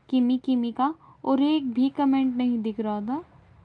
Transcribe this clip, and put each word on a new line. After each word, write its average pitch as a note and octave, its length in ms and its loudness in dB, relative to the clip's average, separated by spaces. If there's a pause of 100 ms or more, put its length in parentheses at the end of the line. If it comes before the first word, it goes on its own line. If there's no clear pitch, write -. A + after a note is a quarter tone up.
Kimi B3+ 280 2
Kimi B3 340 -2
का, B3+ 160 0 (360)
और C4+ 180 2
एक C#4+ 320 0
भी B3+ 160 2
comment C4+ 460 0
नहीं B3 260 0
दिख G#3+ 180 -4
रहा G#3 220 -4
था। C4 220 -6 (420)